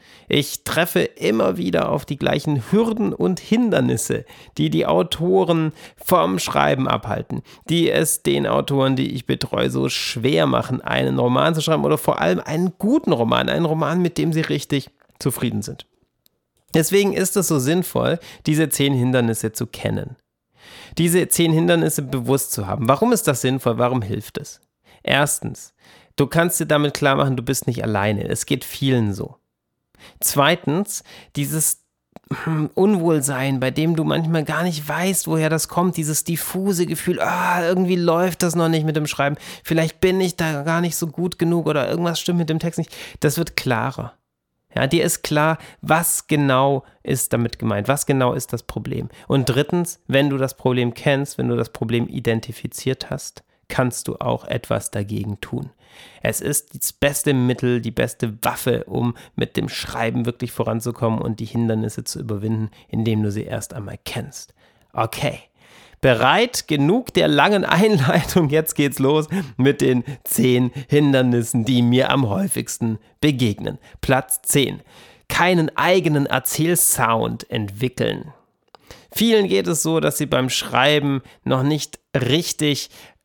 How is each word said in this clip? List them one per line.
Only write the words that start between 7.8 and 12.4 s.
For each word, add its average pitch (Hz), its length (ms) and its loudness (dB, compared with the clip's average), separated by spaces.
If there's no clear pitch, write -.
es - 320 0
den 139 240 0
Autoren, 135 500 2
die 131 180 -2
ich 120 120 -10
betreue, 131 440 -2
so 131 200 -2
schwer 143 560 0
machen, 123 360 0
einen 131 360 -2
Roman 131 380 2
zu 156 60 -2
schreiben 147 240 0
oder 151 120 2
vor - 220 -2
allem 175 200 2
einen 170 380 -2